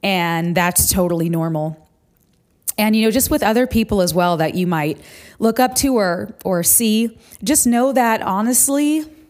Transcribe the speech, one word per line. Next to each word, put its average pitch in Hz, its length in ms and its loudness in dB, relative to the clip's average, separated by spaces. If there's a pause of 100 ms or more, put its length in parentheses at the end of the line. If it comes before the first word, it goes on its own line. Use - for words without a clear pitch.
And 170 520 0
that's 175 360 0
totally 170 360 0
normal. 160 640 -4 (880)
And, 214 180 2
you 220 60 2
know, 226 100 2
just 262 200 0
with 311 100 0
other 226 240 2
people 220 360 0
as 175 120 0
well 175 240 2
that 156 160 -2
you 180 140 -2
might 156 340 -4 (380)
look 226 200 0
up 254 180 2
to 269 200 0
or, 190 380 -2 (100)
or 185 160 0
see, 226 560 0 (260)
just 269 220 0
know 247 280 2
that 226 280 2
honestly 277 840 0 (240)